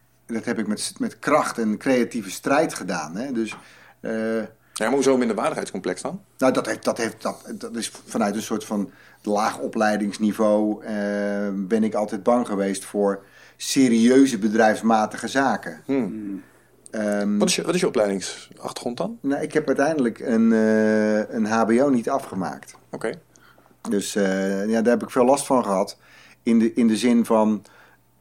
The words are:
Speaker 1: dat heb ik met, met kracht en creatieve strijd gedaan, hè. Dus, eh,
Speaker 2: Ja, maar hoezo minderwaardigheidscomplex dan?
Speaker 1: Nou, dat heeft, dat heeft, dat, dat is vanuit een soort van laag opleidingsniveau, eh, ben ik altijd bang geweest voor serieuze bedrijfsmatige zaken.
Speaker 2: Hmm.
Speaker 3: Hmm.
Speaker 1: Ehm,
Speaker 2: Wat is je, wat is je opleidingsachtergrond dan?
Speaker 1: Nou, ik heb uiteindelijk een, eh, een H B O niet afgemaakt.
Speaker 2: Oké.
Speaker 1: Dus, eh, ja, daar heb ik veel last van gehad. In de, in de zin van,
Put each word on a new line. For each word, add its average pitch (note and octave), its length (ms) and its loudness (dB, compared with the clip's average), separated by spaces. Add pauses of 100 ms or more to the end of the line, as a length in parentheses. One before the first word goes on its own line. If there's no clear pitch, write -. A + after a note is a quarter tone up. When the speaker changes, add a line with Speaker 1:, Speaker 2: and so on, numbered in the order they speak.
(260)
Speaker 1:
dat A2+ 200 -8
heb A#2 140 -4
ik G2+ 80 -4
met, G#2 320 -4
met A#2 200 -6
kracht - 380 0
en G#2+ 200 -2
creatieve A#2+ 540 0
strijd D#3 420 0
gedaan, D#2+ 420 -6
hè. C3+ 160 -8
Dus, A2+ 260 -4 (420)
eh, A2 380 -4
Speaker 2:
Ja, A2 80 -6 (400)
maar A#2 80 0
hoezo C3+ 240 4
minderwaardigheidscomplex G#2+ 840 -2
dan? D#3+ 200 -8 (160)
Speaker 1:
Nou, C3 160 2
dat C3 120 -2
heeft, A2 180 -6
dat A#2 140 -2
heeft, A2+ 240 -4
dat, A2+ 340 -8
dat A2 200 -12
is A2 160 -6 (140)
vanuit G#2+ 300 -2
een A2 60 -4
soort - 240 -4
van G2+ 260 -4 (300)
laag G#2 380 -2
opleidingsniveau, G#2+ 1200 0
eh, A2+ 100 -8 (600)
ben G2 300 0
ik G#2+ 100 0
altijd G#2 300 -4
bang A#2+ 240 2
geweest G2 380 -2
voor G2+ 380 0 (360)
serieuze B2 800 4
bedrijfsmatige A2 880 2
zaken. C3 580 -2
Speaker 2:
Hmm. C3+ 200 0
Speaker 3:
Hmm. G2+ 380 -8 (480)
Speaker 1:
Ehm, G#2 460 0
Speaker 2:
Wat G#2+ 100 4
is - 80 2
je, - 80 -2
wat E3+ 120 -2
is F3+ 60 0
je - 60 4
opleidingsachtergrond - 1080 -4
dan? G#3+ 240 -6
Speaker 1:
Nou, C#3 200 -2
ik - 120 -6
heb D3+ 140 0
uiteindelijk C#3 520 0
een, A2+ 340 2
eh, G#2+ 800 2
een A2+ 120 -2
H A2 200 0
B G#2 40 0 (120)
O C#3+ 80 4
niet B2 200 0
afgemaakt. F#2 640 -6 (160)
Speaker 2:
Oké. - 280 -8 (680)
Speaker 1:
Dus, G2+ 260 -2
eh, G2 540 0
ja, A2+ 120 2
daar A#2 120 4
heb G#2+ 100 0
ik - 60 -8
veel B2 160 2
last C#3 200 4
van B2+ 180 2
gehad. G2+ 340 -2 (460)
In A2+ 160 4
de, A2+ 140 2
in A#2 140 4
de A2 100 4
zin A#2 280 2
van, A2 380 2 (580)